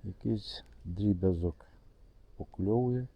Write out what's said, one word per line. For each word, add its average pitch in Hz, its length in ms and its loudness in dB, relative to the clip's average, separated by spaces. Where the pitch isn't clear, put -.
якийсь 104 600 -4
дріб'язок 90 800 2
покльовує. 123 800 0